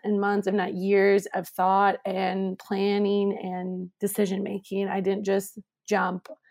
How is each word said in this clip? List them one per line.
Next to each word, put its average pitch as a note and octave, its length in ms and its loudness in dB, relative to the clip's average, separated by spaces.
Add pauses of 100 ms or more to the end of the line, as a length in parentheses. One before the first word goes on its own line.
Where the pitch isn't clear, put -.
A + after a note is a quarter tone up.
and G#3 160 0
months, G3+ 260 0
if F#3+ 80 0
not G3 200 0
years, G3 600 4
of F3+ 140 -4
thought F#3+ 560 2
and F#3+ 540 -2
planning G3+ 840 0
and F3+ 480 -6 (100)
decision G3 420 -2
making. G3 460 -4
I G3 120 -2
didn't G3 240 -2
just G3 340 -2 (300)
jump. F3+ 400 -2 (220)